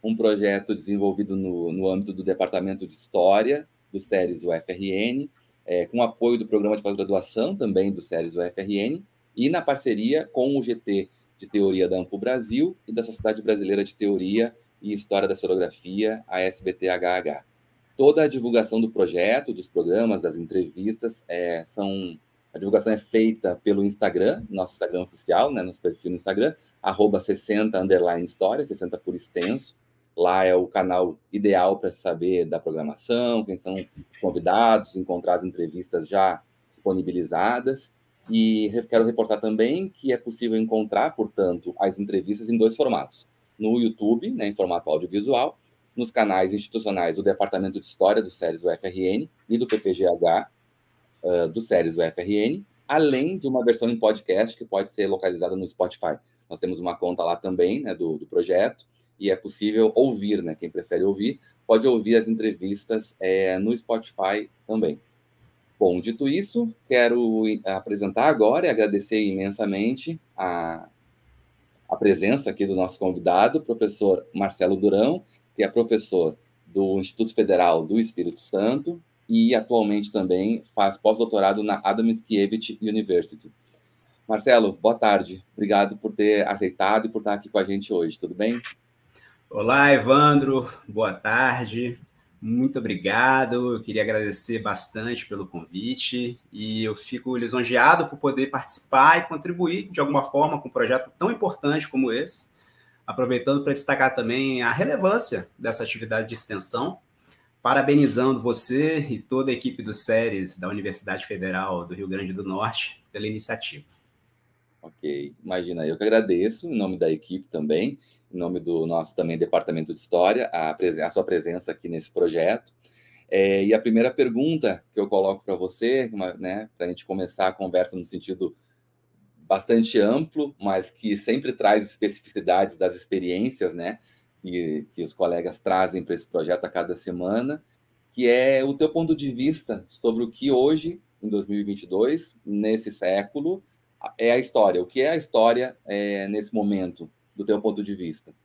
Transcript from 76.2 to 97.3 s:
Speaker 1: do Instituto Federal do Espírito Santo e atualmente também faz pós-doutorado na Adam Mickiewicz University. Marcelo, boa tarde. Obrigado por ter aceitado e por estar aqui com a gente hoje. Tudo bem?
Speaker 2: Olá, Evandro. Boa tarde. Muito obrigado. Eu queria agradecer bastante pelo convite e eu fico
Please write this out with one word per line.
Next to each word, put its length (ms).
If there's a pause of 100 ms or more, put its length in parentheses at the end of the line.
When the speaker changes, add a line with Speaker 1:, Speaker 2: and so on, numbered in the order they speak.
Speaker 1:
do 320
Instituto 340
Federal 500
do 160
Espírito 400
Santo 640 (260)
e 280
atualmente 560
também 520 (120)
faz 200
pós-doutorado 680
na 200
Adam 220
Mickiewicz 720
University. 720 (760)
Marcelo, 460
boa 200
tarde. 500 (120)
Obrigado 420
por 140
ter 360
aceitado 600
e 20
por 80
estar 160
aqui 160
com 80
a 60
gente 280
hoje. 280
Tudo 160
bem? 260 (880)
Speaker 2:
Olá, 440
Evandro. 760 (160)
Boa 280
tarde. 840 (440)
Muito 380
obrigado. 960
Eu 60
queria 200
agradecer 580
bastante 640
pelo 220
convite 920 (140)
e 320
eu 100
fico 440